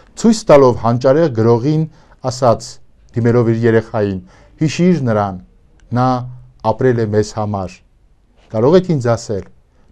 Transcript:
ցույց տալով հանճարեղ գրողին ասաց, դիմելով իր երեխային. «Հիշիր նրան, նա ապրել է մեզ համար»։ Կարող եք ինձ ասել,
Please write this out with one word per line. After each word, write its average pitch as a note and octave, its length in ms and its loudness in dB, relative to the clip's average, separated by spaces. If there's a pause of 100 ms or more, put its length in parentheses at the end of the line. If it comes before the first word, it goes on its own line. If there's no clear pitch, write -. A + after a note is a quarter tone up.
(180)
ցույց A3 280 0
տալով C3+ 360 6
հանճարեղ C3 500 0
գրողին A#2 500 0 (380)
ասաց, B2 480 -2 (460)
դիմելով A#2 360 2
իր A2+ 120 0
երեխային. G#2+ 580 0 (400)
«Հիշիր E3+ 420 0
նրան, G2+ 380 -2 (500)
նա B2 180 -2 (520)
ապրել A#2 420 0
է A2 80 -4
մեզ G#2+ 220 -2
համար»։ G2+ 400 -8 (800)
Կարող B2+ 240 2
եք F#3 160 0
ինձ B2 160 -2
ասել, A2 360 -4 (480)